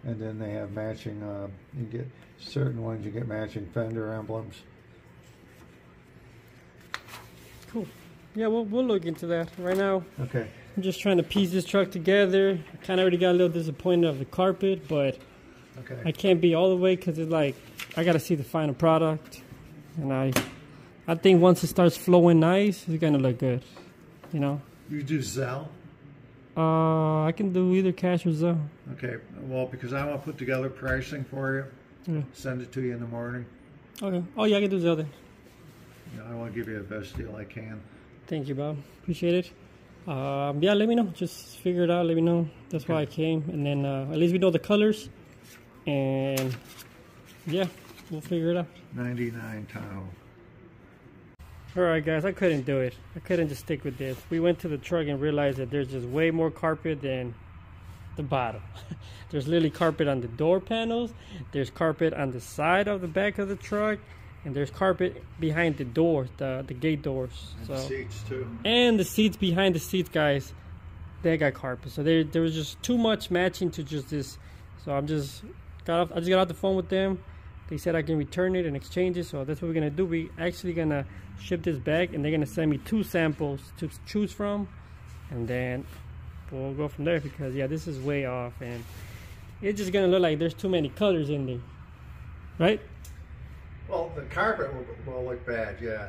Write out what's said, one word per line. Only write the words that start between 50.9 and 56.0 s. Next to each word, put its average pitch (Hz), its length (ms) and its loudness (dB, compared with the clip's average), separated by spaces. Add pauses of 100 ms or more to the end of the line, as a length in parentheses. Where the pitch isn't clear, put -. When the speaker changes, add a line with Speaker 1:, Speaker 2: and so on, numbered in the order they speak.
Speaker 2:
All 180 60 2
right, 165 220 4
guys, 160 200 2
I 196 80 2
couldn't 160 340 2
do 139 120 2
it. 127 160 0 (220)
I 160 40 -10
couldn't 170 280 0
just 139 140 -8
stick 151 200 -6
with 131 160 -8
this. 131 180 -6 (140)
We 165 80 0
went 170 220 4
to 175 80 -6
the 147 100 -2
truck 156 300 -2
and 139 120 -2
realized 143 380 2
that 127 120 -4
there's 139 180 0
just 127 180 -6